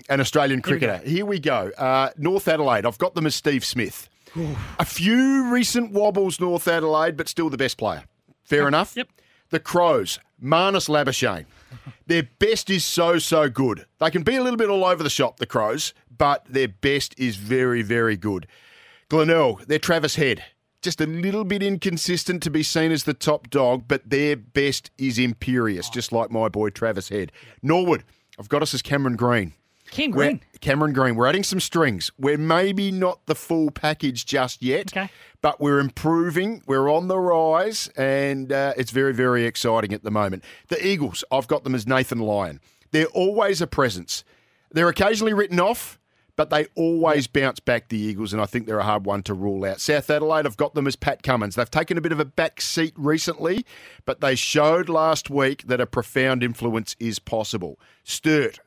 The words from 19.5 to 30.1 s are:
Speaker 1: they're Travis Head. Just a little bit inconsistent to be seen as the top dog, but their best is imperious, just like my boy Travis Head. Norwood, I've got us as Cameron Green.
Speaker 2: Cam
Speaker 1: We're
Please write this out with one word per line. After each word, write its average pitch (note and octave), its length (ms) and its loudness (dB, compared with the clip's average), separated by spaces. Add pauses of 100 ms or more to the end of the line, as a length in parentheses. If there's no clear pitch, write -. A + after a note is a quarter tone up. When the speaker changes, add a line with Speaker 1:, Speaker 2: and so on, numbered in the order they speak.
Speaker 1:
they're D3+ 100 2
Travis D#3 380 0
Head. C3+ 280 0 (380)
Just F3 180 -6
a D#3 60 0
little F#3 380 -2
bit G3 180 -2
inconsistent F3+ 800 -2
to E3 80 -4
be D#3 140 0
seen D#3+ 280 0
as D3+ 120 0
the D3 100 -2
top D3+ 380 -2
dog, B2+ 360 2
but - 220 -4
their C#3+ 260 2
best C3+ 640 -4
is B2+ 220 -2
imperious, A#2+ 680 -2
just A#2+ 220 -8
like A2+ 200 0
my A2+ 180 0
boy G#2 220 -2
Travis G#2+ 380 -4
Head. F#2+ 220 -4 (300)
Norwood, E3+ 420 2 (360)
I've G#2 100 -18
got D3 140 0
us D3 100 -2
as B2+ 80 -4
Cameron C#3 340 0
Green. A2 380 0 (380)
Speaker 2:
Cam D4 180 -2
Speaker 1:
We're G3 140 -2